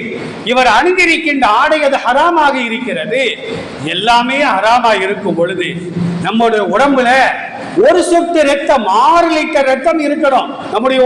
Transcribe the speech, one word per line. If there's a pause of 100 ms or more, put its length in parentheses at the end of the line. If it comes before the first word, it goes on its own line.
(520)
இவர்
அணிந்திருக்கின்ற (140)
ஆடை
அது
ஹராமாக
இருக்கிறது, (680)
எல்லாமே
ஹராமா (100)
இருக்கும்
பொழுது (560)
நம்முடைய (120)
உடம்புல (800)
ஒரு
சொட்டு
ரத்தம்,
ஆறு
லிட்டர்
ரத்தம்
இருக்கணும். (200)
நம்முடைய